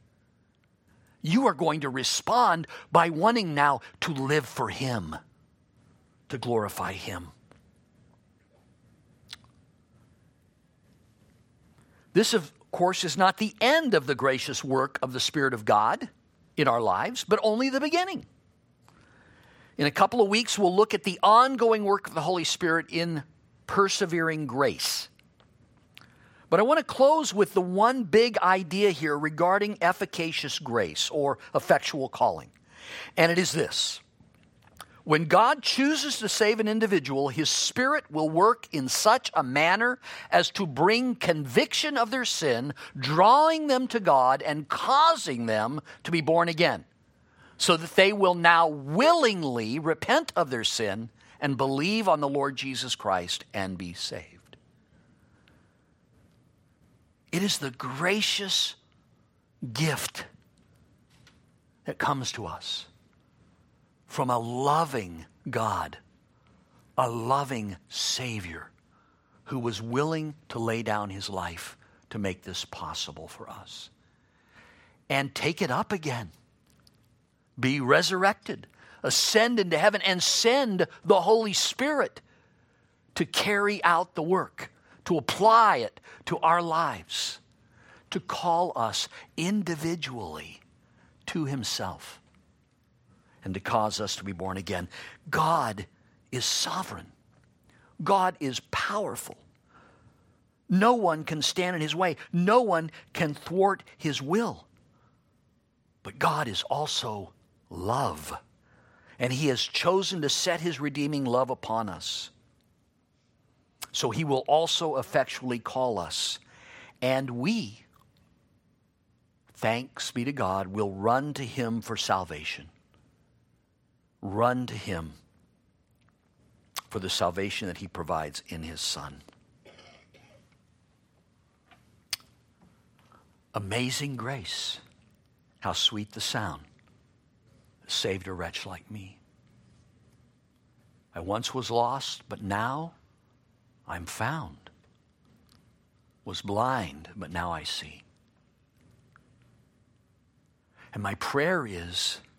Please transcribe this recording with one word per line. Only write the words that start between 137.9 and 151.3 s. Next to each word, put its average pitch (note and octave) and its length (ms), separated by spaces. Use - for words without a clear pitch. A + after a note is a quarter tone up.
saved F#2+ 360
a F#2+ 60
wretch F2 340
like F#2 240
me. F#2+ 280
I E2+ 40
once G2 320
was A#2 200
lost, A#2+ 580
but A2+ 140
now A#2+ 500
I'm F2 180
found. A2+ 640
Was F#2+ 180
blind, G2+ 720
but E2+ 160
now F2 200
I D#2 120
see. - 400
And G#2 80
my G2+ 140
prayer D3+ 520